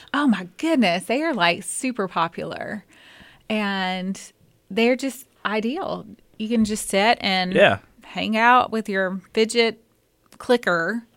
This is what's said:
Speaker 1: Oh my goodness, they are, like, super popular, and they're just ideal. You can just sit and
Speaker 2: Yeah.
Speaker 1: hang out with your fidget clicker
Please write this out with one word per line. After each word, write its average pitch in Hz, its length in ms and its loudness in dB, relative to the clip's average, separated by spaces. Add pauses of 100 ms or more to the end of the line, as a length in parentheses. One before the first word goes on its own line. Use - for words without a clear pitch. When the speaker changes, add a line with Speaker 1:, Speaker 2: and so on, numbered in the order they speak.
(120)
Speaker 1:
Oh 285 140 0
my 185 220 0 (100)
goodness, 226 480 2
they 254 160 0
are, 330 100 -2
like, 175 300 2
super 240 460 -6
popular, - 760 -6 (640)
and 190 720 -4 (500)
they're 233 260 2
just 269 300 -8 (180)
ideal. 214 600 -4 (320)
You 214 100 -6
can 226 160 2
just 208 240 -4
sit 208 320 4
and 185 340 -2
Speaker 2:
Yeah. 151 240 6 (260)
Speaker 1:
hang 196 320 -4
out 240 340 4
with 220 180 -4
your 190 320 -2 (120)
fidget 226 500 2 (560)
clicker 220 680 0 (120)